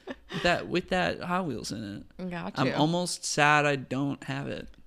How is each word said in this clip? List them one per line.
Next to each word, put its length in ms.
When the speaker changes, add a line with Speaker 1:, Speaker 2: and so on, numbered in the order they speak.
Speaker 1:
with 80
that, 240
with 220
that 340
Hot 240
Wheels 240
in 340
it. 120
Speaker 2:
Got 280
Speaker 1:
I'm 80
Speaker 2:
you. 80
Speaker 1:
almost 500
sad 420
I 100
don't 480
have 240
it. 180